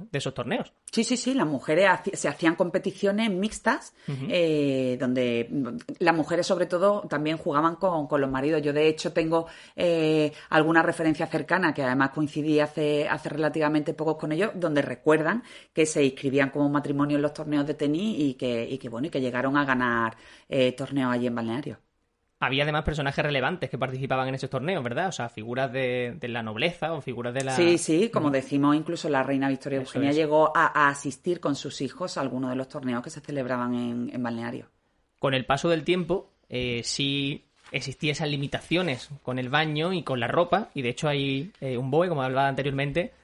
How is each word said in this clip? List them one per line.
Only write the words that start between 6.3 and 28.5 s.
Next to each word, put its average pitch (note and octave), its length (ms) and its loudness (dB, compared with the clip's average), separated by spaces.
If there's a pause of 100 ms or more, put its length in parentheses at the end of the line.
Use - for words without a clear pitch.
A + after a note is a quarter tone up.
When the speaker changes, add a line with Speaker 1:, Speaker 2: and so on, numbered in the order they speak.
Speaker 2:
sobre F3+ 180 2
todo, F#3 440 2
también D3+ 260 -2
jugaban D#3+ 400 2
con, E3 320 0
con C#3+ 140 2
los C3+ 80 0
maridos. C#3+ 320 0
Yo, D3 100 0
de D3+ 160 4
hecho, D#3 240 0
tengo, E3 360 0 (280)
eh, D#3 560 2 (180)
alguna D#3+ 320 6
referencia E3 460 2
cercana, D#3+ 460 0
que D3 100 -2
además C3+ 280 2
coincidí D3+ 500 2
hace, D3 480 0
hace D3+ 180 -2
relativamente D3+ 640 0
pocos D#3 220 -2
con D3+ 160 -6
ellos, F#3+ 240 0
donde D#3 260 0
recuerdan D#3 640 2 (300)
que D#3 120 4
se D#3 200 2
inscribían C3+ 460 2
como C#3+ 180 2
matrimonio C#3+ 480 0
en C#3+ 40 2
los C#3+ 120 0
torneos D3 340 -2
de D3+ 60 -2
tenis D#3 440 0
y C#3 180 0
que, A#2+ 280 -2
y C3+ 140 -6
que, C3 100 -10
bueno, A#2 200 -6
y - 20 -4
que D3+ 100 -4
llegaron C3 380 0
a D3 80 2
ganar, A#2+ 500 0 (320)
eh, B2+ 240 2
torneos C3 400 -2
allí B2 160 0
en A#2+ 80 -4
Balneario. A#2 440 -6 (600)
Speaker 1:
Había C#3 260 0
además D3+ 180 0
personajes D3 420 -2
relevantes C#3+ 420 -2
que C3 120 -6
participaban C3 480 -2
en C3+ 80 -4
esos C3 160 -6
torneos, C#3+ 320 -2
¿verdad? B2 240 -2
O E3+ 40 -4
sea, A#2+ 160 -6
figuras A#2+ 460 -4
de, B2 460 -2
de B2 80 -8
la A#2 160 -4
nobleza D3+ 500 -2
o D3+ 80 -6
figuras A#2+ 320 -6
de C3+ 100 -2
la C3 120 -2
Speaker 2:
Sí, E3+ 240 6
sí, E3 300 2
como D#3+ 180 0
Speaker 1:
Ujú. C#3 80 2
Speaker 2:
decimos, C#3+ 400 4